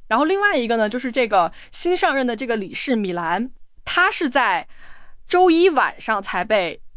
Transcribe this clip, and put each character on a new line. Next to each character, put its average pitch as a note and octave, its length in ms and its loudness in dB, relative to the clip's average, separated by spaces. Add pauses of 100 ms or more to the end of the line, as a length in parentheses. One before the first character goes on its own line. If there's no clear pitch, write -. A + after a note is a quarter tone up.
然 A3 100 0
后 C#4 60 2
另 F#4+ 160 0
外 G4+ 160 2
一 A#3+ 140 0
个 A#3 80 2
呢， G#3+ 100 2
就 A#3 100 -4
是 B3+ 140 -4
这 A#3+ 160 0
个 G3 240 2 (220)
新 F4 240 0
上 D#4+ 180 2
任 C4 100 0
的 A#3 100 -2
这 A#3+ 120 -8
个 A#3 80 0
理 F#3+ 180 -6
事 C4 220 -2
米 G3+ 160 -2
兰， F3 380 -2 (340)
他 F4+ 260 2
是 D#4 200 -2
在 A3 400 0 (580)
周 F4+ 240 6
一 F4 180 6
晚 A#3+ 300 0
上 G#3 240 -2
才 F3+ 220 -2
被 G3 340 0 (180)